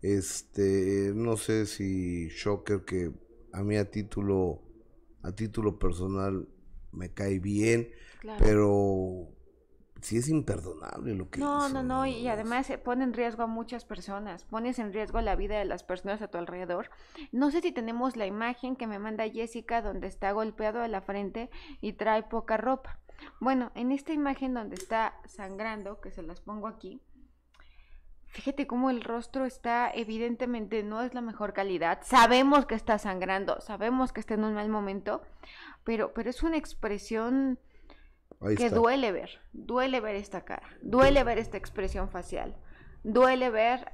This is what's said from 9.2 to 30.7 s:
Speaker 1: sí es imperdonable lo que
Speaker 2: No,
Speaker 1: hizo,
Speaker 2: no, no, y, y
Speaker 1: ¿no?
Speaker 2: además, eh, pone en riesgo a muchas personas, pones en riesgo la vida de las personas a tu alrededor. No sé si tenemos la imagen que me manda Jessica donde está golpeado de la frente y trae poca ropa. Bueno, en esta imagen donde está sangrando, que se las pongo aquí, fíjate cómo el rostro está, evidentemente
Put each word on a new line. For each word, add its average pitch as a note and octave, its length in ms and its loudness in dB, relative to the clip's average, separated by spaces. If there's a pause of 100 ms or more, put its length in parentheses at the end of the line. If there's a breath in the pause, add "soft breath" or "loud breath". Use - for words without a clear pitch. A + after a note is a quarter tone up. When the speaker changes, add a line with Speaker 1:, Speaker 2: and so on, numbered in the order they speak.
Speaker 1:
sí - 160 -2
es B2+ 120 0
imperdonable G#2 880 -4
lo F#2 140 -6
que - 100 -8
Speaker 2:
No, C#4+ 280 2
Speaker 1:
hizo, C4+ 60 -2
Speaker 2:
no, C4 100 -4
no, C4 220 0
y, C4 100 -2
y A#3 100 -6
Speaker 1:
¿no? B3 60 0
Speaker 2:
además, A3+ 380 -2
eh, - 80 -4
pone B3 260 -2
en B3 100 0
riesgo A#3 300 -2
a A#3 40 -2
muchas A3+ 380 -6
personas, G3 600 -10
pones A#3+ 340 -4
en G#3 140 -4
riesgo G#3+ 280 -2
la G#3 140 2
vida G3 220 0
de G3+ 80 0
las F3+ 180 -4
personas G3 380 -4
a G#3 60 -8
tu F3 100 -8
alrededor. F3 520 -4 (420 loud breath)
No C4+ 200 4
sé E4 100 2
si F4 100 0
tenemos A#3+ 440 -2
la A3 100 -2
imagen A#3+ 500 -4
que A#3+ 120 -6
me G#3 120 -6
manda A3 300 -4
Jessica A3+ 520 -4
donde G3+ 260 -4
está G3 240 -2
golpeado G#3+ 480 -2
de A#3 80 -2
la G3 140 -4
frente G3+ 480 -6 (320 loud breath)
y G#3+ 120 -6
trae A3 300 2
poca A3 340 -2
ropa. C4 420 -2 (400 loud breath)
Bueno, B3 360 2
en B3 160 0
esta C#4 220 -2
imagen C4+ 400 -2
donde G#3+ 220 -6
está A3+ 400 -2 (100)
sangrando, G#3 760 -8
que - 100 -12
se F#3 100 -12
las E3+ 180 -12
pongo G#3 280 -10
aquí, F#3+ 340 -14 (1300 soft breath)
fíjate C#4 400 -4
cómo B3+ 240 0
el A#3+ 100 -2
rostro A#3+ 440 -4
está, A#3+ 440 0
evidentemente A3+ 920 -4